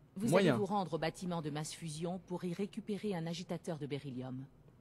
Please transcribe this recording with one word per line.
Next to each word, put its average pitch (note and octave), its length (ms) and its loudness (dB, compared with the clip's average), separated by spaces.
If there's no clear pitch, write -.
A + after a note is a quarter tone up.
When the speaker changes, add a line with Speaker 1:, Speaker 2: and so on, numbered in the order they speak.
Speaker 1:
Vous G3+ 120 0
Speaker 2:
Moyen. F3 240 8
Speaker 1:
allez A#2 60 4
vous G3+ 80 2
rendre F3+ 280 0
au D#3+ 40 2
bâtiment E3 440 -2
de D3+ 80 -2
mass D3+ 220 -4
fusion E3+ 540 -4
pour F3+ 180 -4
y F3+ 80 -2
récupérer G3+ 640 -2
un E3 100 -2
agitateur E3+ 520 -4
de C#3+ 80 -4
beryllium. C3 580 -4